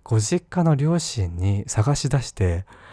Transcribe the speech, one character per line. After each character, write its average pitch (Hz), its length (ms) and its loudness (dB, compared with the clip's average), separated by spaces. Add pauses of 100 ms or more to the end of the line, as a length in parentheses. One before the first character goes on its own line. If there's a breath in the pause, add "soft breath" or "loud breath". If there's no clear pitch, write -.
ご 110 180 0
実 175 280 -2
家 180 160 0
の 160 100 4
両 151 240 2
親 90 380 -4
に 98 300 0
探 - 280 0
し 143 140 -2
出 139 140 2
し - 100 -12
て、 90 340 0 (260 loud breath)